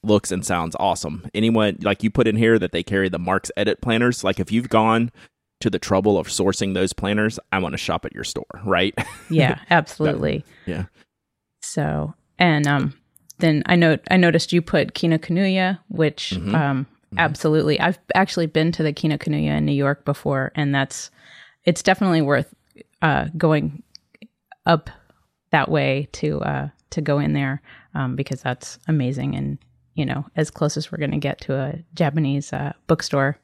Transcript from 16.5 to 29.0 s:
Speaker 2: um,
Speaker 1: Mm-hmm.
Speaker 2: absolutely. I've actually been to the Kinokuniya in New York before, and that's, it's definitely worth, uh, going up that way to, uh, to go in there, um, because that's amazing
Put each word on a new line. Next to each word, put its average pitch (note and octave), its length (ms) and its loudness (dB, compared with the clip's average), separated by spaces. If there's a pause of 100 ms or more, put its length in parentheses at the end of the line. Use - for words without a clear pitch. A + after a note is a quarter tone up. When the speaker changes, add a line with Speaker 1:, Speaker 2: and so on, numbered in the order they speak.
Speaker 2:
um, C#3 320 0 (260)
Speaker 1:
Mm-hmm. - 60 -2
Speaker 2:
absolutely. D3+ 600 2
I've E3+ 200 0 (160)
actually F#3 320 2
been D#3+ 240 0
to E3 100 -4
the D#3 100 0
Kinokuniya D3+ 680 -2
in D3+ 100 0
New D3 40 0
York C#3 320 0
before, C#3 520 -2
and C#3+ 180 0
that's, - 380 -4 (520)
it's - 200 0
definitely F#3 400 4
worth, C#3 280 0 (520)
uh, D3 240 2 (100)
going D#3 460 0 (840)
up E3 240 2 (640)
that D3 180 2
way C#3 440 0
to, D3 280 -4
uh, C#3+ 280 -4 (200)
to D#3+ 120 -4
go D3 180 0
in D3 140 0
there, C#3 280 -2 (320)
um, B2+ 220 -4
because C#3 260 -6
that's - 460 -8
amazing C#3 480 0